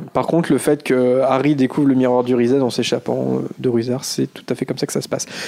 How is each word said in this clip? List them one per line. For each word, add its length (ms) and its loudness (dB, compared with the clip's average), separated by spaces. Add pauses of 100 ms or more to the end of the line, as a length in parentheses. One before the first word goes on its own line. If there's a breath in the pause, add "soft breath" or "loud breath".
(140)
Par 140 0
contre, 240 2
le 60 4
fait 240 0
que 400 2
Harry 340 2
découvre 340 2
le 60 4
miroir 280 4
du 100 0
Riset 280 2
en 80 2
s'échappant, 580 -2 (160)
euh, 40 -8 (120)
de 100 -2
Ruzard, 360 -2
c'est 220 -4
tout 220 -16
à 60 -2
fait 100 -6
comme 120 -6
ça 100 -6
que 60 -8
ça 80 -4
se 80 -10
passe. 160 -6 (220 loud breath)